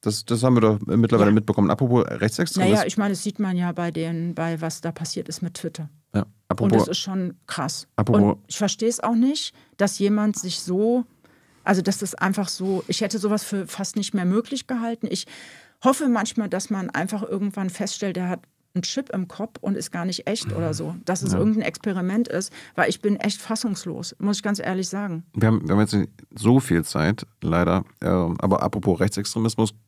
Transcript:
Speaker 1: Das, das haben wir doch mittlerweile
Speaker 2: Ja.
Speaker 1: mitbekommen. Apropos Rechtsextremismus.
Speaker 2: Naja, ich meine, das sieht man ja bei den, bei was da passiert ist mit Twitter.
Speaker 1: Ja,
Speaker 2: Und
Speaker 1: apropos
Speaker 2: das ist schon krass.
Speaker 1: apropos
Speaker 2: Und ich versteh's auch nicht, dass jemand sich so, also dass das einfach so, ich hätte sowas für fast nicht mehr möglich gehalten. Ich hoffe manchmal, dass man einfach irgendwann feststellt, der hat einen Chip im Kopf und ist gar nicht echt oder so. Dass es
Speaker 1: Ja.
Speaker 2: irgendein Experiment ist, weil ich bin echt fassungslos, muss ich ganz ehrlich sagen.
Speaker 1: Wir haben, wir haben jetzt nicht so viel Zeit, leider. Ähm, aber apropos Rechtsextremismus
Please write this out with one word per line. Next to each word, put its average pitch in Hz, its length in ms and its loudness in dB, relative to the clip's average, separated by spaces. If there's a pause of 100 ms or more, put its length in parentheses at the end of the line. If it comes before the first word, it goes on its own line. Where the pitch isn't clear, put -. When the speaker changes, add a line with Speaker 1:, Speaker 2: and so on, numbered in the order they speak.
Speaker 1:
Das, 107 220 -2
das 117 200 0
haben 127 120 6
wir 117 40 6
doch 110 260 6
mittlerweile 107 440 6
Speaker 2:
Ja. 104 40 6
Speaker 1:
mitbekommen. 107 360 4
Apropos 123 360 4
Rechtsextremismus. 185 720 2
Speaker 2:
Naja, 196 80 2
ich 196 100 -4
meine, 202 180 2
das 175 100 -6
sieht 208 160 -6
man 190 160 0
ja 175 160 0
bei 170 180 -4
den, 165 440 -4
bei 165 260 -2
was 160 200 -6
da 170 120 -4
passiert - 360 -8
ist - 140 -8
mit 170 120 -6
Twitter. 160 340 -8 (260)
Speaker 1:
Ja, 104 80 2
Speaker 2:
Und - 60 -6 (200)
Speaker 1:
apropos - 300 4
Speaker 2:
das - 100 4
ist 180 100 -4
schon 185 360 -4 (120)
krass. - 500 -6
Speaker 1:
apropos 104 260 4 (140)
Speaker 2:
Und - 100 -20
ich - 100 -10
versteh's 220 440 -2
auch 233 160 0
nicht, 262 360 0 (260)
dass - 200 0
jemand 208 400 2
sich 180 220 -6
so, 220 440 0 (600)
also 185 180 4
dass 196 160 0
das 196 160 -6
einfach 196 340 -2
so, 190 380 -4
ich - 140 -2
hätte 220 180 -2
sowas 208 240 0
für 196 240 -4
fast - 300 -6
nicht 202 180 -4
mehr 185 100 0
möglich 226 440 0
gehalten. 226 420 -4
Ich - 160 -6 (560)
hoffe 262 260 4
manchmal, 220 400 0
dass 185 220 -4
man 190 200 -2
einfach 190 340 -4
irgendwann 196 440 -4
feststellt, 196 480 -4
der 180 120 -4
hat 180 120 -4 (340)
einen 180 80 0
Chip 269 280 -6
im 185 160 -4
Kopf - 340 -10
und 202 160 -2
ist - 140 -8
gar 175 140 -6
nicht 185 240 -4
echt - 240 -4
oder 165 200 -2
so. 156 220 -6 (100)
Dass 180 180 -2
es - 100 2
Speaker 1:
Ja. - 60 2
Speaker 2:
irgendein 214 240 2
Experiment 190 680 -2
ist, - 240 -4 (240)
weil - 140 2
ich - 120 -4
bin 208 140 2
echt - 260 -2
fassungslos, 196 760 -4
muss 202 160 0
ich - 80 -8
ganz 202 160 -2
ehrlich 185 280 -4
sagen. 190 360 -6 (100)
Speaker 1:
Wir 107 140 4
haben, 110 180 4
wir 82 80 2
haben 104 60 6
jetzt 104 140 2
nicht 101 160 2 (240)
so 120 260 6
viel 85 240 2
Zeit, 82 420 0 (160)
leider. 87 420 4 (180)
Ähm, 90 360 2
aber 92 240 2
apropos 95 380 0
Rechtsextremismus 107 760 0 (140)